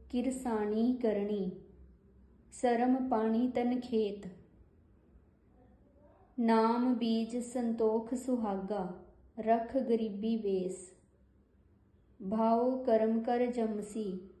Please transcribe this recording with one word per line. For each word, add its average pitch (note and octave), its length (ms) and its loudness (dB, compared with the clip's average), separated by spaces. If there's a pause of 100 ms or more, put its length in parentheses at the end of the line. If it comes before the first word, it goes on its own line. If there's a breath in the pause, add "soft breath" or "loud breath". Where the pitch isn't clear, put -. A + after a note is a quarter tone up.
ਕਿਰਸਾਣੀ A#3 920 0
ਕਰਨੀ, G3+ 500 0 (1000)
ਸਰਮ B3+ 580 2
ਪਾਣੀ A3+ 460 2
ਤਨ B3 240 0
ਖੇਤ। G#3 480 -2 (2000)
ਨਾਮ A#3 540 4
ਬੀਜ A3+ 440 0
ਸੰਤੋਖ A3+ 760 0
ਸੁਹਾਗਾ, G3+ 920 -4 (340)
ਰਖ A3+ 380 2
ਗਰੀਬੀ A3 600 0
ਵੇਸ। F#3+ 560 -2 (1400)
ਭਾਉ A#3 520 2
ਕਰਮ A3 360 4
ਕਰ B3 260 0
ਜਮਸੀ, G#3+ 760 -4 (220)